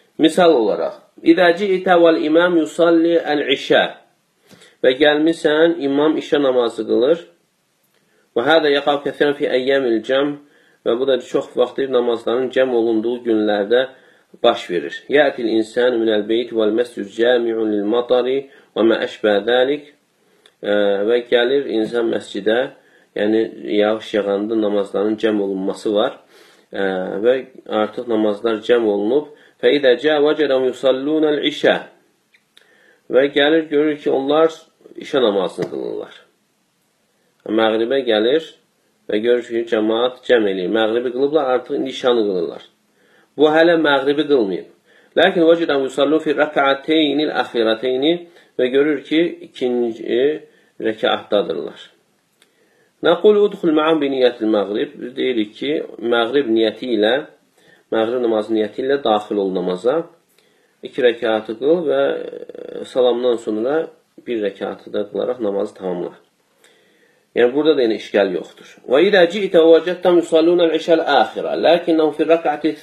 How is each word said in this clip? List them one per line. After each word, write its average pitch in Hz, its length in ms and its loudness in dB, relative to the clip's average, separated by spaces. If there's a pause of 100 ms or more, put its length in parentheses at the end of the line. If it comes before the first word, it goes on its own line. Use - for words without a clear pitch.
(180)
Misal 165 320 4
olaraq, 98 460 0 (240)
idə 170 320 4
ci'tə 185 420 0
vəl 165 240 6
imam 165 400 2
yusalli 170 640 2
əl-işə 135 640 0 (1000)
və 127 160 4
gəlmisən, 156 800 2
imam 143 400 0
işə 147 240 -2
namazı 120 460 0
qılır. 127 340 2 (1120)
Və 120 120 -2
hədə 151 260 4
yəqab 143 300 -2
kəsirən 143 340 0
fi 147 80 -4
əyyəmil 127 560 0
cəm 139 320 -2 (520)
və 117 120 0
bu 135 80 -2
da 127 160 2
çox - 320 -6
vaxt 123 320 -2
namazların 120 640 -2
cəm 131 240 0
olunduğu 113 400 0 (140)
günlərdə 107 560 2 (580)
baş 120 280 2
verir. 80 360 -6
Yətil 127 480 0
insan 120 480 0
minəl 104 240 0
beyt 117 240 -2
vəl 110 240 0
məscid 110 400 -4
cəmiun 113 560 0
lil 104 160 -2
matari 123 520 0 (360)
və 110 160 2
mə 107 160 0
əşbə 104 400 0
dəlik. 131 480 0 (640)
Ə, 104 180 -2 (320)
və 120 240 0
gəlir 123 400 2
insan 110 400 -2
məscidə, 107 500 -2 (560)
yəni 110 300 0 (320)
yağış 110 360 -2
yağanda 104 440 -2
namazların 101 560 -2
cəm 107 260 -2
olunması 98 540 -4
var. 117 240 -2 (540)
Ə, 98 120 -4 (380)
və 123 120 4 (360)
artıq 110 400 -4
namazlar 107 480 -2
cəm 120 240 2
olunub. 107 540 -2 (200)
Fə 123 180 2
idə 135 240 4
cə 151 240 0
vəcədəm 139 460 2
yusallunəl 143 800 0
işə 120 260 2 (1400)
və 127 200 4
gəlir, 151 360 2
görür 151 320 0
ki, 147 120 -4
onlar 147 420 2 (400)
işə - 260 -6
namazını 98 480 0
qılırlar. 57 520 -10 (1300)
Məğribə 110 580 0
gəlir 117 400 0 (640)
və 107 100 -2
görür 120 280 0
ki, 113 200 -4
cəmaat 113 560 -2
cəm 113 240 2
eləyir. 95 240 -4
Məğribi 113 400 0
qılıblar, 139 440 0
artıq 135 240 -4
indi 135 120 -4
işanı 120 320 0
qılırlar. 92 460 -6 (720)
Bu 151 120 6
hələ 165 280 4
məğribi 143 500 0
qılmayıb. 98 400 0 (480)
Lakin 175 300 2
vəcədəm 156 400 2
yusallu 143 340 0
fi 156 160 -4
rəkəteynil 147 960 0
əxirəteyni 127 800 -2 (400)
və 127 180 -2
görür 143 320 0
ki, 156 180 -2 (220)
ikinci 120 800 -4 (600)
rəkatdadırlar. 104 1000 -4 (1200)
Nəqul 202 400 4
udxul 196 320 0
ma'am 156 240 2
bi 139 140 -2
niyyətil 120 380 0
məğrib. 107 440 -2
Biz 123 220 -14
deyirik 123 380 -2
ki, 139 180 -6 (240)
məğrib 117 540 0
niyyəti 110 440 0
ilə, 107 200 2 (800)
məğrib 113 300 -2
namazı 110 320 0
niyyəti 107 300 -2
ilə 139 180 0
daxil 107 360 0
ol 95 160 0
namaza. 92 420 -2 (840)
İki 135 200 -8
rəkatı 110 560 0
qıl 160 280 0
və, 139 160 0
e, - 840 -8
salamdan 123 520 0
sonra 113 520 -4 (380)
bir 113 160 -4
rəkatı 98 500 -8
da 104 160 -4
qılaraq 113 340 -4
namazı 101 320 -4
tamamla. 90 380 -8 (1200)
Yəni, 123 180 2
burada 151 220 2
da 127 80 2
yenə 110 140 0
işgəl 101 360 0
yoxdur. - 340 -10 (200)
Və 139 160 4
idə 196 260 4
ci'tə 185 320 2
vəcədtəm 170 580 4
yusallunəl 165 540 2
işəl 160 280 2
əxirə, 107 520 0
ləkinnəhum 156 600 2
fi 156 100 0
rəkəti 151 460 0 (100)